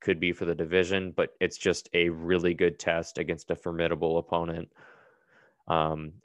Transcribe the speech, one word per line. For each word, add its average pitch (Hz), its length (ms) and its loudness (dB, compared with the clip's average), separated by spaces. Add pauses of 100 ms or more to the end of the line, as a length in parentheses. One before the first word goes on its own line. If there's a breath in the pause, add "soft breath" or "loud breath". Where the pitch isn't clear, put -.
could 92 180 0
be 87 140 0
for 92 120 -6
the 85 120 0
division, 90 560 0
but - 280 0
it's 90 160 0
just - 380 -2
a 85 140 4
really 85 440 2
good 85 280 0
test 82 380 -2
against 80 340 -4
a - 20 0
formidable 82 640 -2
opponent. 85 540 -4 (960 soft breath)
Um, 78 460 0 (100)